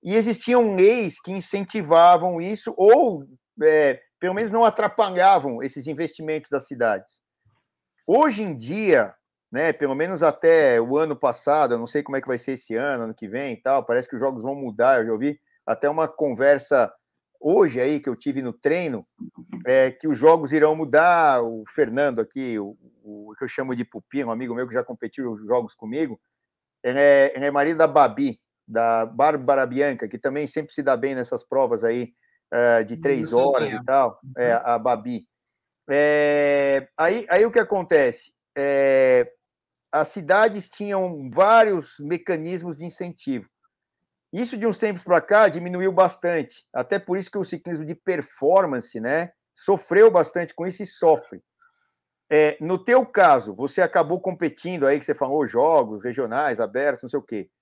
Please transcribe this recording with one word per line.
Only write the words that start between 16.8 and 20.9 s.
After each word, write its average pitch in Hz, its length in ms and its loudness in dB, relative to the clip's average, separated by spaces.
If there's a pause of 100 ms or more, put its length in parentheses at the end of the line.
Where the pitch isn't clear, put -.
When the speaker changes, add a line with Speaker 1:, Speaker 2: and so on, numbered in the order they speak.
Speaker 1:
hoje 151 400 2
aí 143 180 0
que 147 80 -8
eu 123 80 -4
tive 135 260 -8
no 123 120 -8
treino, 143 500 -4 (640)
é, 131 260 2
que 143 160 -8
os 143 100 -2
jogos 151 360 4
irão 156 220 2
mudar. 156 680 2